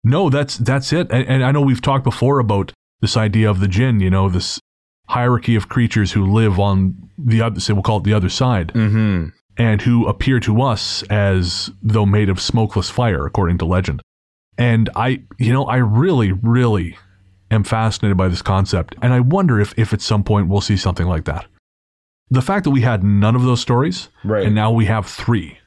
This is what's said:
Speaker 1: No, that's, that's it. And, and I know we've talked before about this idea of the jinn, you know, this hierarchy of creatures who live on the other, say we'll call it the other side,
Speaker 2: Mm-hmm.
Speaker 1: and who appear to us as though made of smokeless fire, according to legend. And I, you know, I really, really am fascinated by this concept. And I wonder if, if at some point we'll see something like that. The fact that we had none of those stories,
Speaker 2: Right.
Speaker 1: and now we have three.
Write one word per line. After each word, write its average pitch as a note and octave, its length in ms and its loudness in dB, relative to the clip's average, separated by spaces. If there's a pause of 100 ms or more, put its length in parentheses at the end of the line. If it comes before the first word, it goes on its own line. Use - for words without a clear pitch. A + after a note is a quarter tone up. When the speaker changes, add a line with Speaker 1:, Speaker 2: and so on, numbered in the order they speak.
Speaker 1:
No, D3+ 260 2
that's, C#3 280 -2
that's C3 360 -2
it. E3+ 180 -2
And, B2 160 0
and C3 160 2
I C3 80 2
know D3 100 2
we've C3+ 200 2
talked C3 220 0
before C3 360 0
about G2+ 320 0 (300)
this A2+ 160 0
idea G#2+ 320 2
of F#2+ 120 0
the G#2 60 0
jinn, A2 320 0
you F#2 120 2
know, F#2+ 180 2
this F2+ 300 -4 (480)
hierarchy B2 480 0
of G#2 140 -2
creatures A2+ 420 0
who G2+ 200 0
live G#2+ 280 2
on F#2+ 580 0
the A#2 240 0
other, A2+ 180 -4
say - 140 -2
we'll G2 100 0
call A2 140 0
it F#2 60 -4
the G#2 100 2
other F#2 160 2
side, A2 440 0
Speaker 2:
Mm-hmm. G#2 540 0 (300)
Speaker 1:
and A2+ 240 2
who A#2 260 2
appear B2+ 340 0
to A2 200 0
us - 420 -4
as G2 680 -2 (100)
though G#2+ 240 0
made G2+ 240 2
of F#2 120 -2
smokeless G#2+ 480 -2
fire, F#2 360 -2
according F2 340 -2
to F2+ 60 -4
legend. F2+ 360 -2 (560)
And A2+ 380 2
I, C3 280 -4 (140)
you A#2 160 0
know, C3+ 120 0
I B2 120 -2
really, A#2+ 560 2
really A2 640 0 (520)
am G#2+ 140 2
fascinated A2 540 0
by F#2 100 2
this F2+ 140 -2
concept. F#2+ 600 -2
And B2+ 120 2
I B2 80 2
wonder C#3+ 400 2
if, G2+ 160 -2
if A2 160 0
at G#2+ 80 -4
some G#2 220 0
point G2+ 260 0
we'll G2 120 0
see G2+ 160 0
something F2 300 -2
like E2 180 -2
that. D#2 200 -8 (840)
The B2+ 120 2
fact G3 240 -2
that D3 60 2
we C3+ 100 2
had A2 240 0
none G#2 320 2
of B2 60 2
those B2 180 0
stories, C#3 480 -2 (160)
Speaker 2:
Right. G2+ 200 0
Speaker 1:
and G#2 80 0
now G#2+ 180 0
we A#2 140 2
have G#2 220 -2
three. - 600 -4